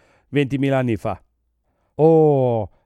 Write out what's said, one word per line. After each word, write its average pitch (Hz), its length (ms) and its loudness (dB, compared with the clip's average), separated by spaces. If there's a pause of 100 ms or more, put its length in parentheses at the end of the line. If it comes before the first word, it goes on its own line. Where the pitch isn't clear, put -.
(280)
ventimila 135 500 -2
anni 123 180 -2
fa. 98 260 -10 (760)
Oh, 143 760 2 (160)